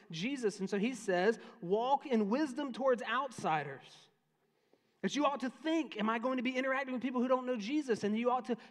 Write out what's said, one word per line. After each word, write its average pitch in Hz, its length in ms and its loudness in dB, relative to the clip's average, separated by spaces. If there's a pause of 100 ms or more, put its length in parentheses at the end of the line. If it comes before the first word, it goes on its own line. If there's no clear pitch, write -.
(120)
Jesus. 214 480 -2
And 185 100 -2
so 208 80 0
he 226 160 0
says, 202 460 2 (200)
"Walk 226 460 0
in 220 240 2
wisdom 277 420 0
towards 240 300 2
outsiders." 202 1080 -2 (920)
That - 140 -2
you 285 100 2
ought 277 140 0
to 262 100 -2
think, 311 480 -2
"Am 214 100 0
I 226 120 2
going 262 180 0
to 247 60 -2
be 254 120 -2
interacting 262 380 0
with 247 80 -4
people 254 180 -2
who 240 80 2
don't 254 200 2
know 254 100 -2
Jesus?" 254 460 -2
And 208 120 0
you 233 140 2
ought 254 160 0
to 254 100 0 (160)